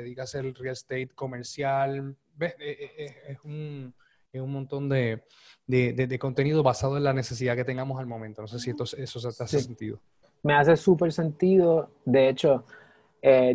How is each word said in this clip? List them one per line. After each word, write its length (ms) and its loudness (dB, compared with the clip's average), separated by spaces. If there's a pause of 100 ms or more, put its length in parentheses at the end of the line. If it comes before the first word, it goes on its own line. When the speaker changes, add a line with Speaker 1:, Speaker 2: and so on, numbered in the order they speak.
Speaker 1:
dedica 220 -12
a 20 -10
hacer 300 -8
real 180 -10
estate 420 -8
comercial. 1000 -6 (180)
¿Ves? 240 -6
Eh, 220 -10
eh, 160 -14
eh, 180 -14 (140)
es 160 -14
un, 500 -12 (380)
es 80 -10
un 100 -8
montón 380 -6
de, 360 0 (420)
de, 260 2
de, 140 -2
de 120 -6
contenido 440 0
basado 340 2
en 80 -2
la 80 2
necesidad 420 -2
que 100 -2
tengamos 360 -6
al 60 -8
momento. 340 -12
No 80 -12
sé 100 -12
si 120 -6
esto, 140 -6
eso 360 -10
se 100 -8
te 140 -10
hace 140 0
Speaker 2:
Sí. 60 0
Speaker 1:
sentido. 360 -12 (420)
Speaker 2:
Me 120 4
hace 200 8
súper 380 4
sentido. 800 4 (160)
De 240 6
hecho, 340 2 (580)
eh, 320 8